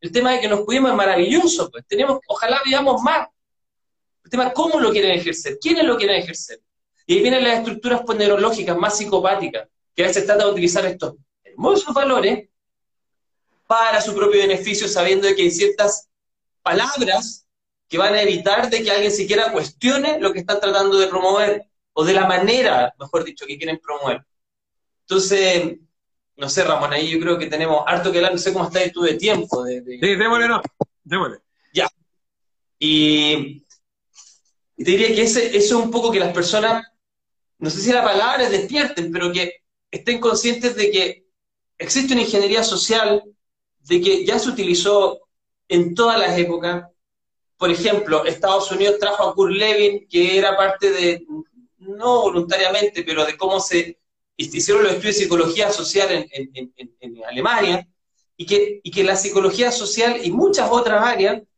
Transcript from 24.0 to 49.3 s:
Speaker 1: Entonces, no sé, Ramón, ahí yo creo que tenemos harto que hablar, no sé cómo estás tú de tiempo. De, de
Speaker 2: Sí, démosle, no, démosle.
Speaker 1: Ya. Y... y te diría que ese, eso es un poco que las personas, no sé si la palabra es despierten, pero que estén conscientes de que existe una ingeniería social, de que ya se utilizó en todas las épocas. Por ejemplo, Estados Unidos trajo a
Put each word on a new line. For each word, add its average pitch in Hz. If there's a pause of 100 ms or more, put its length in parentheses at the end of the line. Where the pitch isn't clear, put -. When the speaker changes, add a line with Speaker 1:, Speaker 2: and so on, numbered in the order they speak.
Speaker 1:
Entonces, 185 (580)
no 139
sé, -
Ramón, 143
ahí 156
yo 165
creo 170
que 156
tenemos 156
harto 175
que 170
hablar, 180
no 175
sé 185
cómo 180
estás 175
tú 175
de 160
tiempo. 175
De, 123
de 123
Speaker 2:
Sí, 196
démosle, 233
no, 226 (420)
démosle. 170 (360)
Speaker 1:
Ya. 160 (920)
Y... 151 (1080)
y -
te 175
diría 208
que 214
ese, 233
eso 220
es 220
un -
poco 233
que 196
las 175
personas, 214 (720)
no 160
sé 170
si 226
la 247
palabra 226
es 202
despierten, 196
pero 175
que 175 (280)
estén 233
conscientes 240
de 208
que 185 (520)
existe 262
una 240
ingeniería 202
social, 208 (560)
de 175
que 190
ya 226
se 254
utilizó 190 (400)
en 175
todas 226
las 180
épocas. 175 (680)
Por 175
ejemplo, 170
Estados 190
Unidos 202
trajo 202
a 185